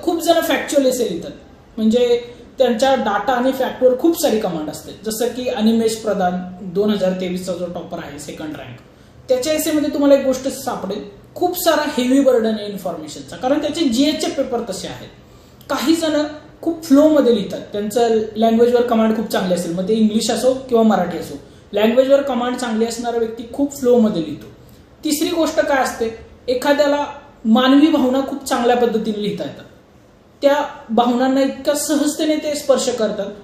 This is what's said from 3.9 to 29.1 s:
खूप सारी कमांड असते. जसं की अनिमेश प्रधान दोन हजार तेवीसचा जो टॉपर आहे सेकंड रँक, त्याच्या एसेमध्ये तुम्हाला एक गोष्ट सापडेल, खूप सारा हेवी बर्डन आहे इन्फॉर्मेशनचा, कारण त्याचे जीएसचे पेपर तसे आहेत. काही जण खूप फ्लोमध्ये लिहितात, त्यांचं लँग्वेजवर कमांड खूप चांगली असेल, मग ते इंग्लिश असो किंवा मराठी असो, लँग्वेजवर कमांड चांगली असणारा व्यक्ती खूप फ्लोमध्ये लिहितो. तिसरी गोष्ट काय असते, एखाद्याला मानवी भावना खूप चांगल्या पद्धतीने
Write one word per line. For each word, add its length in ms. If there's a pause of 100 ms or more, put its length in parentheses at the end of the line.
खूप 240
सारी 160
कमांड 320
असते. 220 (120)
जसं 220
की 220
अनिमेश 480
प्रधान 360 (300)
दोन 280
हजार 300
तेवीसचा 320
जो 140
टॉपर 320
आहे 200
सेकंड 380
रँक, 200 (520)
त्याच्या 240
एसेमध्ये 420
तुम्हाला 200
एक 120
गोष्ट 220
सापडेल, 560 (300)
खूप 220
सारा 260 (160)
हेवी 220
बर्डन 340
आहे 120
इन्फॉर्मेशनचा, 720
कारण 260
त्याचे 260
जीएसचे 420
पेपर 300 (100)
तसे 180
आहेत. 200 (640)
काही 240
जण 280 (400)
खूप 220
फ्लोमध्ये 500
लिहितात, 260 (120)
त्यांचं 460 (180)
लँग्वेजवर 460
कमांड 340
खूप 100
चांगली 280
असेल, 200
मग 140
ते 60
इंग्लिश 360
असो 240
किंवा 280
मराठी 360
असो, 160 (380)
लँग्वेजवर 500
कमांड 340
चांगली 300
असणारा 320
व्यक्ती 240 (100)
खूप 280
फ्लोमध्ये 420
लिहितो. 240 (580)
तिसरी 240
गोष्ट 320
काय 220
असते, 360 (300)
एखाद्याला 580 (380)
मानवी 420
भावना 340
खूप 240
चांगल्या 320
पद्धतीने 460